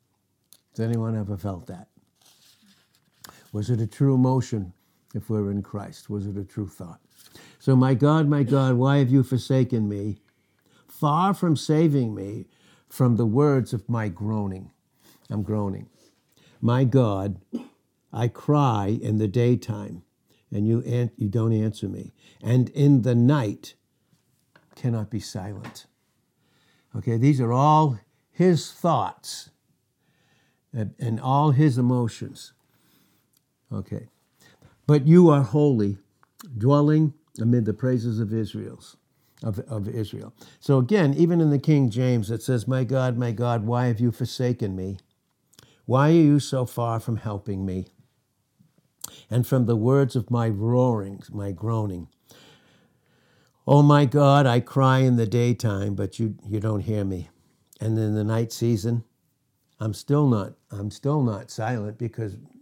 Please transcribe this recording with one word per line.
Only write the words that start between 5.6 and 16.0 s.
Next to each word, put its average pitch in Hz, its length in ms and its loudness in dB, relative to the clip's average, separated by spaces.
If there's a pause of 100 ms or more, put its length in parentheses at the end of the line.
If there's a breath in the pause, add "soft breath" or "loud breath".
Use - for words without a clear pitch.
Christ? - 480 -14
Was 104 160 -8
it 101 120 -10
a 101 60 -10
true 98 240 -10
thought? 85 340 -20 (580 loud breath)
So, 135 160 2
"My 131 180 4
God, 147 340 2
my 143 140 2
God, 131 340 2
why 131 220 2
have 135 120 2
you 135 120 4
forsaken 123 680 0
me? 104 340 -8 (680 soft breath)
Far 165 480 0
from 170 200 0
saving 143 600 0
me 101 320 -10 (420 soft breath)
from 120 280 2
the 117 80 0
words 131 480 2
of 104 140 -8
my 113 200 -4
groaning." 98 640 -8 (580 soft breath)
I'm 107 140 -6
groaning. 101 460 -6 (720 soft breath)